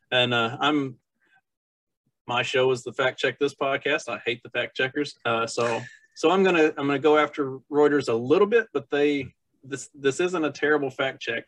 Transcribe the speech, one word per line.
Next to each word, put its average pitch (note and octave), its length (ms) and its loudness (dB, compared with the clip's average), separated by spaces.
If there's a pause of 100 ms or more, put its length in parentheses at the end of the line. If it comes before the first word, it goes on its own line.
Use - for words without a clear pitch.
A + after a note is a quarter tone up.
(120)
and, B2 220 2
uh, A#2 260 -2
I'm, C#3+ 360 0 (1300)
my B2 160 -2
show C3 280 2
is B2 120 -4
the B2 100 -12
Fact B2+ 240 -2
Check C3 220 -2
This C#3 160 -2
podcast. C#3 540 -4
I B2 160 -8
hate A#2+ 180 -6
the A#2 60 -18
fact A#2+ 260 -6
checkers. C#3 480 -4
Uh, A#2 240 0
so, A#2 340 -2 (340)
so D#3+ 160 2
I'm F#3+ 120 4
gonna, E3 340 4
I'm C#3+ 100 -2
gonna C#3 120 0
go D3+ 180 6
after C#3+ 420 -2 (120)
Reuters D3 380 4
a A#2 40 2
little D3 340 2
bit, A3+ 260 2
but C3 160 -4
they, C#3+ 380 0 (360)
this, C3+ 300 -12
this C#3 260 -2
isn't F3+ 240 -2
a D3 80 -2
terrible D3 380 0
fact C3+ 320 -6
check, A2+ 260 -8